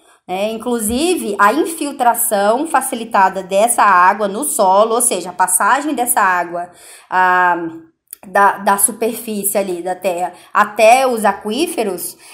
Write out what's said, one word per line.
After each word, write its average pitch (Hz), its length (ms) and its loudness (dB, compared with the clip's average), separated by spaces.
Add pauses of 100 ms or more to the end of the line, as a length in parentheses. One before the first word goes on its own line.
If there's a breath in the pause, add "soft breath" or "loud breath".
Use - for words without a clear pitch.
(260 soft breath)
Né? 190 240 -4
Inclusive, 233 880 -4
a 202 140 6
infiltração 254 1120 -2
facilitada 220 760 -2
dessa 196 400 0
água 202 460 4
no 202 160 -6
solo, 214 520 2
ou 247 40 0
seja, 185 300 -4
a - 20 -18
passagem 247 640 0
dessa 240 260 -2
água, 175 480 -2 (400 loud breath)
ah, 180 600 2 (580)
da, 196 320 2
da 196 180 0
superfície 220 800 -4
ali 190 240 -4
da 180 140 -6
terra 180 380 -4 (200 loud breath)
até 233 540 4
os 226 180 -2
aquíferos, 214 960 -4 (160 loud breath)